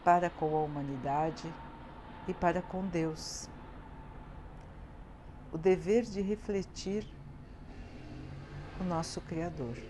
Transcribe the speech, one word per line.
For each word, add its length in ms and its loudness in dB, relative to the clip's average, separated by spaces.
para 260 10
com 260 2
a 60 6
humanidade 880 0
e 80 0
para 260 4
com 240 -2
Deus. 640 0
O 60 -2
dever 460 8
de 180 -2
refletir 880 0
o 40 0
nosso 380 0
Criador 540 -2